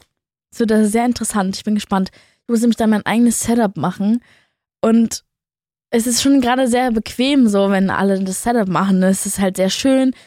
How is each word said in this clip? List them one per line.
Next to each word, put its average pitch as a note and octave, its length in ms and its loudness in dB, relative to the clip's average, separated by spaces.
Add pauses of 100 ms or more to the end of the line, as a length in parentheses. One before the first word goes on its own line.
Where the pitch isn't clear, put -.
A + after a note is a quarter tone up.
(500)
Es - 100 -18
wird, A3 100 0
äh, G#3+ 160 2
sehr A3+ 180 0
interessant. A3 520 -4
Ich - 80 -14
bin G#3+ 100 -2
gespannt. G3 380 -2
Ich - 360 -20
muss A#3 120 0
nämlich A#3 180 0
dann A3 120 0
mein G#3+ 140 0
eigenes A#3 360 0
Setup A#3 360 0
machen G3 480 -2 (560)
und A3+ 440 0 (640)
es A#3 160 0
ist A#3+ 160 -2
schon C#4 180 4
gerade B3+ 280 0
sehr B3 220 2
bequem B3 580 0
so, G3 220 2
wenn F#3+ 200 2
alle F#3+ 340 0
das F#3 180 -6
Setup A#3 240 0
machen. F#3 360 0
Es F#3+ 240 0
ist G3 120 -6
halt F#3+ 200 -2
sehr F#3+ 120 0
schön. C4 440 0 (120)